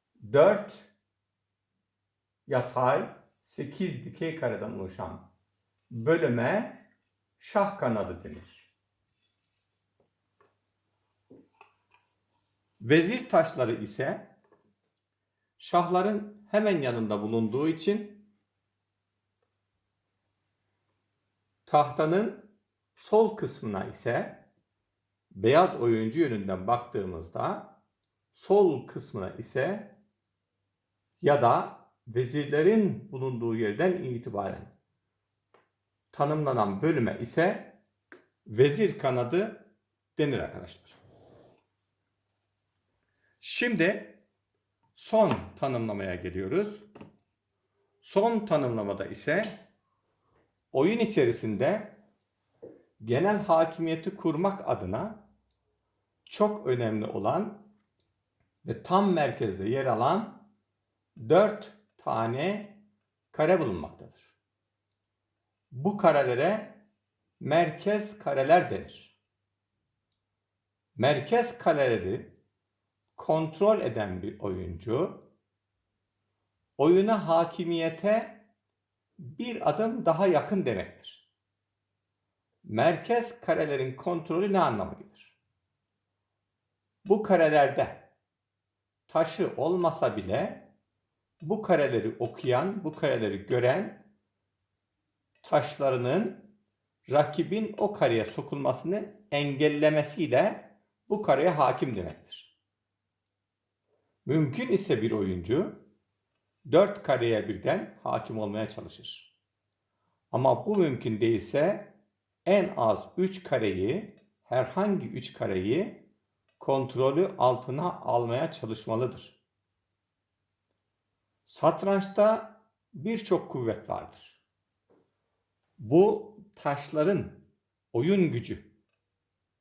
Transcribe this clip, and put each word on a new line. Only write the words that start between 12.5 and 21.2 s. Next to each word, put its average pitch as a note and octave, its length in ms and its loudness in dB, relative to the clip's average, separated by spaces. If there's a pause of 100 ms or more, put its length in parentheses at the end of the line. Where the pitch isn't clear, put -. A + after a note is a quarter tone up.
Vezir E3 480 4
taşları A#2+ 540 2
ise C#3+ 540 -6 (1200)
şahların F3+ 920 0
hemen G#3 320 2
yanında A2+ 400 -2
bulunduğu A2+ 460 0
için G3+ 580 -4 (3500)